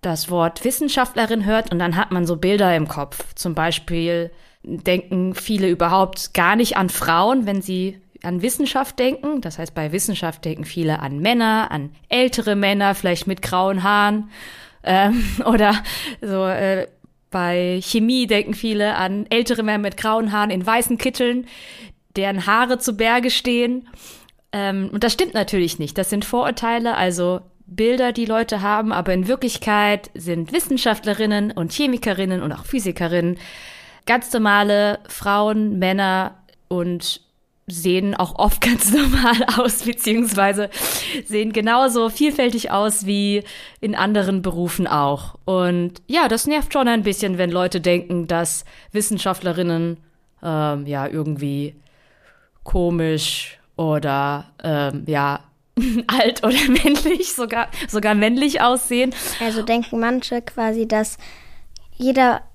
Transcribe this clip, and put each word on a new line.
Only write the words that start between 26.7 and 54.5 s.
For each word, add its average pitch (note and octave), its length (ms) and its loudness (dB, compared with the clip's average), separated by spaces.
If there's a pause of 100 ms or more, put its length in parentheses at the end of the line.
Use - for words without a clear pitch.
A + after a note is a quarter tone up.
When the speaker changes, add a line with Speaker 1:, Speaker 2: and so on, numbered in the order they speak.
Speaker 1:
also F3+ 440 0 (260)
Bilder, A#3+ 460 2
die A#3 120 -2
Leute A3 380 0
haben. G#3+ 300 0
Aber F3+ 200 0
in F#3 160 0
Wirklichkeit G#3 840 0
sind E3 380 -6
Wissenschaftlerinnen G#3+ 1000 0
und E3+ 220 -4
Chemikerinnen G3+ 680 0
und - 100 -4
auch - 120 -12
Physikerinnen F3 720 -2 (680)
ganz B3 260 0
normale G#3 720 4
Frauen, G#3 720 0
Männer F#3+ 600 0 (300)
und F3 520 -4 (480)
sehen F#3 460 0
auch - 240 -2
oft - 220 4
<laughs> - 0 -
ganz A#3+ 320 2
normal B3+ 520 4 (120)
aus, B3 260 0
beziehungsweise G#3 880 0 (560)
sehen G#3+ 260 -2
genauso A#3 560 2
vielfältig B3 600 0
aus G#3 360 0
wie G3+ 380 0 (360)
in G#3 140 -2
anderen G3 480 2
Berufen F3 440 -2
auch. C#3+ 580 0
Und F3+ 600 0
ja, D4 220 2
das A3+ 180 0
nervt D4 260 0
schon C4 160 4
ein A#3 140 2
bisschen, F#3+ 360 -2
wenn F3+ 120 0
Leute F3+ 300 0
denken, F3 460 0
dass E3+ 380 -2 (280)
Wissenschaftlerinnen, F3 1080 -2 (440)
ähm, D3+ 440 -2
ja, C#3 200 -4
irgendwie D3 680 -4 (920)
komisch E3 920 0 (180)
oder, C#3+ 720 0 (160)